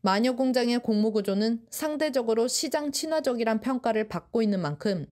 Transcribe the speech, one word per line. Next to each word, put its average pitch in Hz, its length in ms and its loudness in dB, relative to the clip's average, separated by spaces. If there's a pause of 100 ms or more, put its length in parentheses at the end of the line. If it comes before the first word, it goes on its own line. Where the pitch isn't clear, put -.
마녀공장의 240 760 2
공모 214 280 2
구조는 214 600 0
상대적으로 254 760 0
시장 294 440 -2
친화적이란 240 680 0
평가를 226 480 -2
받고 226 360 -2
있는 202 180 2
만큼 156 500 -2